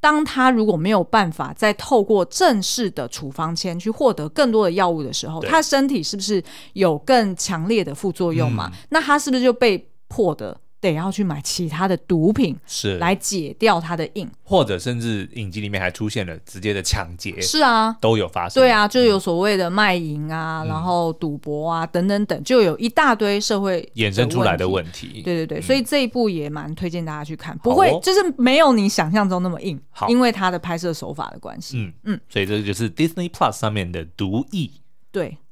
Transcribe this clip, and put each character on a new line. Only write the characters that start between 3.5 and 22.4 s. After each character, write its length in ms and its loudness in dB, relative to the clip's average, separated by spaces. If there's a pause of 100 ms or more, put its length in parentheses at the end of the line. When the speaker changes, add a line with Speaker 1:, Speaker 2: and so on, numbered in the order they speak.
Speaker 1:
签 240 -6
去 100 -4
获 220 2
得 180 -4
更 220 2
多 140 4
的 80 2
药 160 2
物 120 -2
的 120 -8
时 160 -6
候， 100 -8
Speaker 2:
对。 100 -6
Speaker 1:
他 120 4
身 260 2
体 160 -2
是 140 -6
不 40 -6
是 220 -2 (300)
有 240 2
更 380 2
强 340 -4
烈 140 2
的 120 -6
副 160 -4
作 220 -2
用 180 2
嘛？ 220 -4
Speaker 2:
嗯。 60 -16 (100)
Speaker 1:
那 120 2
他 160 2
是 140 -2
不 60 2
是 60 2
就 100 6
被 360 0 (200)
迫 260 2
的 220 -10 (260)
得 100 2
要 160 -2
去 140 -4
买 180 -4
其 280 -4
他 180 -2
的 80 2
毒 380 2
品 220 2 (120)
Speaker 2:
是。 300 -4
Speaker 1:
来 180 0
解 420 -6
掉 220 2
他 160 -6
的 200 -4
瘾。 140 -8 (140)
Speaker 2:
或 200 4
者 140 0
甚 220 -4
至 340 -4
影 160 -8
集 120 -8
里 80 -6
面 120 -4
还 80 0
出 200 -4
现 180 -4
了 120 -10
直 200 -18
接 140 -2
的 100 -4
抢 240 -2 (100)
劫， 240 -12
Speaker 1:
是 200 0
啊。 400 4
Speaker 2:
都 160 4
有 100 0
发 220 -4
生。 120 4
Speaker 1:
对 80 8
啊， 160 4
就 180 2
有 140 6
所 220 0
谓 160 2
的 140 0
卖 260 2
淫 340 -4
啊， 340 -6
Speaker 2:
嗯。 40 -6
Speaker 1:
然 160 -4
后 300 0
赌 240 -6
博 300 -6
啊， 200 -2
等 200 0
等 180 0
等， 180 -4